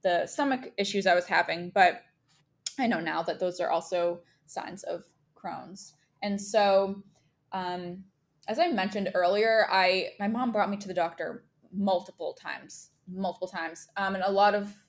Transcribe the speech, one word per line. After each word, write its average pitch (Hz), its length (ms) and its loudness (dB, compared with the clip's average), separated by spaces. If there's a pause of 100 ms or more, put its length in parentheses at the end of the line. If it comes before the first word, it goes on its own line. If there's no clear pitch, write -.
the 175 240 2
stomach 269 520 -2
issues 196 280 0
I 185 80 6
was 175 140 2
having. 175 420 0
But 180 320 4 (760)
I 247 80 2
know 180 140 0
now 160 220 -2
that - 160 -4
those 180 200 -2
are 175 100 -2
also 175 540 -2 (240)
signs - 360 -12
of 170 200 -8 (320)
Crohn's. 175 580 -14 (300)
And 202 180 -2
so, 196 600 4 (480)
um, 180 540 -6 (420)
as 220 120 -4
I 349 100 4
mentioned 202 440 -2
earlier, 208 560 4
I, 185 500 2
my 202 80 -2
mom 233 240 0
brought 208 180 2
me 202 80 -4
to 202 100 -12
the 185 60 -8
doctor 165 520 -4 (260)
multiple 180 640 -2
times, - 580 -12 (160)
multiple 185 400 -4
times. 170 400 -8 (100)
Um, 196 180 -2
and 185 80 -2
a 190 80 2
lot 202 240 6
of 202 180 -4 (140)